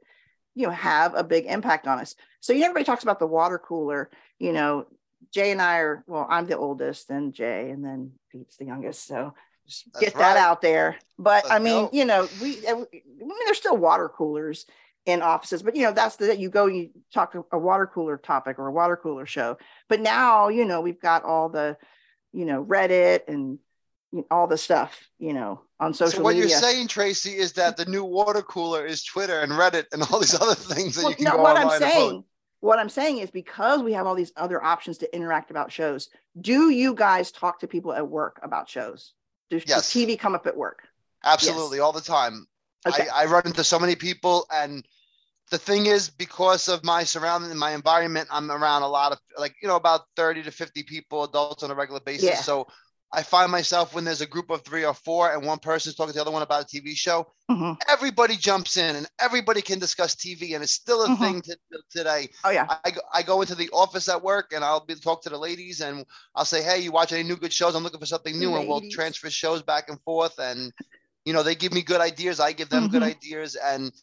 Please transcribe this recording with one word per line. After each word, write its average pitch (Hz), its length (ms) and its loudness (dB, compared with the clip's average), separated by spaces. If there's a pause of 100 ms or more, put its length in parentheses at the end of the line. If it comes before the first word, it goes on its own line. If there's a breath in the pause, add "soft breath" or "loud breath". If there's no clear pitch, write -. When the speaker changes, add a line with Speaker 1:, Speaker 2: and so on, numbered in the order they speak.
(540 soft breath)
Speaker 1:
you 254 120 -2
know, 175 60 -2
have 170 420 2
a - 80 0
big 165 220 0
impact 196 420 -2
on 131 120 0
us. - 160 -12 (260 soft breath)
So, - 140 0
you 277 60 2
know, 330 60 4
everybody 349 180 -2
talks 240 180 -2
about 220 160 0
the 165 80 0
water 165 320 2
cooler, 147 520 -6 (280 soft breath)
you 175 160 -4
know, 147 320 -2 (440)
Jay 202 200 0
and 196 100 -2
I 175 200 2
are, 151 260 -2
well, 160 220 -6
I'm 170 180 -2
the 170 100 -4
oldest 139 540 -6
and 139 240 -6
Jay, 117 360 -6
and 139 140 -12
then 135 280 -12 (180)
Pete's - 260 -20
the 139 80 -16
youngest. 127 420 -10
So 139 280 -8 (320 soft breath)
just - 260 -18
Speaker 2:
That's - 140 -4
Speaker 1:
get 202 80 -4
that 180 220 4
Speaker 2:
right. 196 60 6
Speaker 1:
out 170 200 2
there. 160 340 2 (220)
But 208 260 4
Speaker 2:
Let's - 60 -2
Speaker 1:
I 220 80 6
mean, 226 260 2
Speaker 2:
go. 214 80 -4
Speaker 1:
you 277 140 2
know, 190 220 4 (120)
we, 226 260 -6
I 233 80 0
mean, 240 120 -6 (580)
there's 415 140 2
still 330 180 0
water 170 320 2
coolers 151 560 -6 (420 soft breath)
in 175 160 2
offices, 165 400 0
but, 226 120 0
you 285 100 2
know, 214 80 4
that's 214 240 0
the, 202 200 2
you 190 140 -6
go, 202 160 4
you 180 240 -2 (240)
talk 190 200 0
a, 175 80 -10 (100)
a 170 60 0
water 185 280 2
cooler 160 320 -4
topic 135 400 -4
or 135 80 -8
a 135 60 -6
water 175 260 2
cooler 147 260 -8
show. 120 320 -4 (320 soft breath)
But 220 120 2
now, 220 480 6
you 226 180 2
know, 175 160 0
we've 175 180 -4
got 165 240 2
all 160 240 2
the, 151 300 -4 (560 soft breath)
you 180 100 -6
know, 143 180 -2
Reddit 180 640 4
and, 143 320 -6 (540)
you 175 60 -6
know, 143 120 -6
all 170 160 4
the 160 120 0
stuff, - 500 -2 (100)
you 156 140 -6
know, 113 300 -6 (180)
on 160 140 -2
social 170 240 2
Speaker 2:
So 175 40 0
what 220 120 4
Speaker 1:
media. 180 160 4
Speaker 2:
you're 311 80 4
saying, 247 300 2
Tracy, 202 480 -2
is 185 180 0
that 170 240 0
the 170 80 -4
new 196 180 -4
water 202 380 0
cooler 165 420 -4
is 156 180 -6
Twitter 185 380 -4
and 147 120 0
Reddit 165 400 4
and 151 100 -4
all 185 160 2
these 202 160 4
<laughs> 156 60 0
other 220 140 4
things 170 420 -4
that - 60 -2
Speaker 1:
Well, 294 80 2
Speaker 2:
you - 60 -4
can 277 80 -2
Speaker 1:
no, 302 120 4
Speaker 2:
go 320 60 6
Speaker 1:
what 311 140 10
I'm 294 120 6
Speaker 2:
online 311 140 4
and 285 100 4
Speaker 1:
saying, 294 180 6
Speaker 2:
vote. 185 140 -8 (360)
Speaker 1:
what 220 180 4
I'm 214 100 -2
saying 277 300 -2
is 190 120 -8
because 233 520 0
we 226 120 -2
have 190 120 -2
all 185 80 0
these 180 220 -4
other 175 260 -4
options 165 360 -2
to 160 180 -8
interact 165 340 -4
about 156 220 -4
shows, 143 380 -4 (280 soft breath)
do 262 300 4
you 254 260 4
guys 196 380 2
talk - 280 -4
to 175 60 -8
people 170 280 -6
at 147 120 -4
work 151 360 -6
about - 260 -8
shows? 107 440 -12 (380)
Does, 165 140 -2
does 147 60 -2
Speaker 2:
Yes. 120 220 2
Speaker 1:
T 240 120 2
V 220 120 0
come 202 180 -2
up - 120 -6
at - 100 -2
work? 135 260 -8 (420)
Speaker 2:
Absolutely, 156 540 2
Speaker 1:
Yes. 143 60 2
Speaker 2:
all 156 80 4
the 156 100 -10
time. 123 440 -2 (400)
Speaker 1:
Okay. 151 220 2
Speaker 2:
I, 135 140 2
I 156 40 4
run 175 200 4
into 170 180 0
so 170 140 4
many 175 160 2
people, 175 580 0
and 147 340 -4 (640)
the 170 80 -2
thing 202 280 0
is, 202 240 2
because 185 580 0
of 175 160 -2
my 170 200 0
surrounding, 170 520 -2
my 151 160 -2
environment, 160 580 2
I'm 147 200 -4
around 147 320 2
a 139 60 0
lot 143 240 0
of, 139 60 -4 (200)
like, 143 240 -6
you 202 60 -4
know, 185 80 4
about 165 260 4 (140)
thirty 160 260 0
to 151 80 -12
fifty 151 320 -10
people, 151 420 -6
adults 147 380 -2
on 143 80 -6
a 139 40 -8
regular 139 260 -6
basis. 143 240 -4
Speaker 1:
Yeah. 175 120 4
Speaker 2:
So 135 300 -2 (440 soft breath)
I 160 120 -2
find 180 280 4
myself 175 440 0
when 170 100 -6
there's 160 160 -4
a 151 60 -6
group - 240 -8
of 160 160 -4
three 156 180 -4
or 151 80 2
four 165 400 -2
and 147 140 -4
one 156 120 -2
person's 156 360 -4
talking 151 180 -4
to - 20 -14
the 151 60 -4
other 151 100 -4
one 156 120 -2
about 147 220 -2
a - 20 -16
T 143 140 -12
V 147 140 -12
show, 165 380 -2 (180)
Speaker 1:
Mm-hmm. 226 220 -2 (160)
Speaker 2:
everybody 233 480 2
jumps 190 400 0
in 165 200 0
and 147 120 -8 (100)
everybody 226 440 0
can 190 160 -4
discuss 175 360 -2
T 180 200 -10
V, 165 180 -10
and 151 100 -6
it's 143 100 -2
still 226 300 0
a 214 60 4
Speaker 1:
Mm-hmm. 240 160 2
Speaker 2:
thing 190 160 0
to, 170 160 -12 (340)
today. 151 380 -4 (160)
Speaker 1:
Oh, 190 60 2
yeah. 151 160 2 (180)
Speaker 2:
I 180 60 -2
go, 170 100 -6 (140)
I 175 80 2
go 190 180 2
into 180 140 -2
the 170 160 -6
office 185 400 2
at 175 120 -2
work 196 320 -2
and 151 80 -4
I'll 156 220 0
be 156 120 -10
talk 165 260 -2
to 170 80 -12
the 147 80 -8
ladies 175 420 -10
and 143 240 -8 (300 loud breath)
I'll 151 100 0
say, 156 180 0
"Hey, 185 180 0
you 175 120 -4
watch 165 220 2
any 165 80 -2
new 175 140 -6
good 165 180 -6
shows? 170 200 2
I'm 165 80 -4
looking 170 180 -10
for 151 60 -12
something 160 320 -6
new." 180 180 0
And 143 120 -4
we'll 143 120 -2
Speaker 1:
Ladies. 107 140 -12
Speaker 2:
transfer 160 360 -6
shows 160 320 -2
back 147 260 -2
and 147 140 -14
forth, 165 360 -2
and, 127 320 -8 (540 loud breath)
you 156 80 -4
know, 160 100 4
they 160 120 0
give 180 180 -4
me 180 80 0
good 170 220 2
ideas. 170 380 -2
I 151 120 2
give 160 160 -10
them 120 200 2
good - 120 2
Speaker 1:
Mm-hmm. 113 100 0
Speaker 2:
ideas, 156 460 -10
and 135 340 -4 (120)